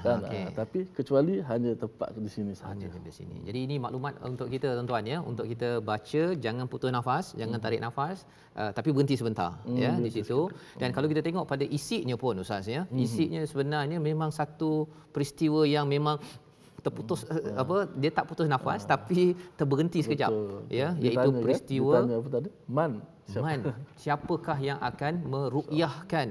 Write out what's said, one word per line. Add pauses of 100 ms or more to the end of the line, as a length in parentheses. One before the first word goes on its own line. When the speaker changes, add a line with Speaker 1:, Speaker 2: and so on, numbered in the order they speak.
Speaker 1:
kan,
Speaker 2:
Okey.
Speaker 1:
ah,
tapi (120)
kecuali
hanya
tempat
di
sini
Speaker 2:
Hanya
Speaker 1:
sahaja.
Speaker 2:
di
sini. (100)
Jadi (100)
ini
maklumat
untuk
kita,
tuan-tuan,
ya,
untuk
kita
baca, (120)
jangan
putus
nafas,
jangan
Speaker 1:
Hmm.
Speaker 2:
tarik
nafas, (320)
eh,
tapi
berhenti
sebentar,
Speaker 1:
Hmm,
Speaker 2:
ya,
di
Speaker 1:
berhenti
Speaker 2:
situ.
Speaker 1:
sebentar.
Speaker 2:
Dan
Speaker 1:
Hmm.
Speaker 2:
kalau
kita
tengok
pada
isinya
pun,
Ustaz,
ya,
Speaker 1:
Hmm.
Speaker 2:
isinya
sebenarnya (120)
memang
satu (260)
peristiwa
yang
memang (640)
terputus,
Speaker 1:
Hmm.
Speaker 2:
eh,
apa,
dia
tak
putus
nafas,
Speaker 1:
Ah. (100)
Speaker 2:
tapi (180)
terberhenti
sekejap,
Speaker 1:
Betul.
Speaker 2:
ya,
Speaker 1:
Ditanya
Speaker 2:
iaitu
Speaker 1:
kan?
Speaker 2:
peristiwa
Speaker 1:
Ditanya
apa
tadi? (160)
Man. (340)
Siapa?
Speaker 2:
Man. (400)
Siapakah
yang
akan (140)
meruqyahkan